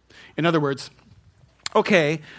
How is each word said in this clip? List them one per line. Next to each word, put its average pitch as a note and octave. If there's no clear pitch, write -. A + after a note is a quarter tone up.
In D3+
other E3
words, C#3
okay, E3